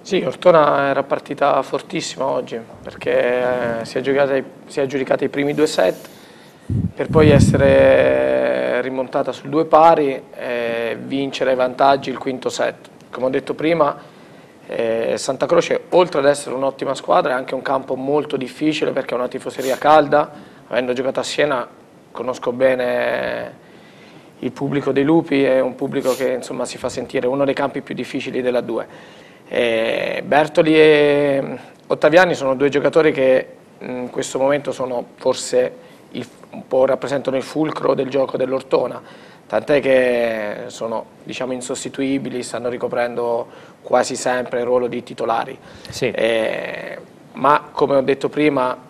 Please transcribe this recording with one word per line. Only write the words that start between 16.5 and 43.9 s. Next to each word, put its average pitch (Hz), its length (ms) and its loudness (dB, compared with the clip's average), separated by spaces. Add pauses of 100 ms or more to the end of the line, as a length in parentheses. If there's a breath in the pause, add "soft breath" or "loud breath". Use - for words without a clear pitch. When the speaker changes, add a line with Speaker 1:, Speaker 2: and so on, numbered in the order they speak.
Speaker 1:
un'ottima 135 400 -4
squadra, 160 380 2
è - 20 0
anche 127 220 -6
un 123 60 -6
campo 135 340 -4
molto 139 400 -2
difficile 143 560 -2
perché 131 220 -4
è 120 40 -4
una 123 100 -4
tifoseria 131 480 -4
calda. 147 540 4 (380 loud breath)
Avendo 123 240 -2
giocato 127 260 -4
a 120 60 -4
Siena, 143 420 -2 (460)
conosco 123 400 -6
bene 123 1120 -2 (760 loud breath)
il 127 120 -6
pubblico 139 400 -2
dei 139 120 2
Lupi, 147 380 2
è 131 180 4
un 127 140 -2
pubblico 135 400 -2
che, 131 180 -2
insomma, 123 320 -6
si - 140 -10
fa 131 100 -6
sentire, 123 380 -4
uno 139 180 0
dei 139 100 0
campi 139 260 -4
più - 140 -12
difficili 127 480 -6
della 123 180 0
due. 113 260 -6 (640 loud breath)
Eh, 113 800 -2
Bertoli 156 480 2
e 147 840 4 (280 loud breath)
Ottaviani 165 480 4
sono 131 220 -2
due 143 120 2
giocatori 143 440 2
che 131 340 4 (320)
in 123 320 -10
questo - 300 -6
momento 139 320 0
sono 123 420 -6
forse 127 580 0 (380 loud breath)
il, - 160 -10 (240)
un - 160 -16
po' 131 180 4
rappresentano 131 520 -2
il 123 80 -2
fulcro 147 500 -2
del 131 160 -2
gioco 135 260 -2
dell'Ortona, 127 640 -2 (460 loud breath)
tant'è 131 340 0
che 120 760 0 (120)
sono, 113 380 -6 (180)
diciamo, 127 300 -8
insostituibili, 127 880 -4
stanno 117 260 -6
ricoprendo 120 800 -2 (360 loud breath)
quasi 123 340 0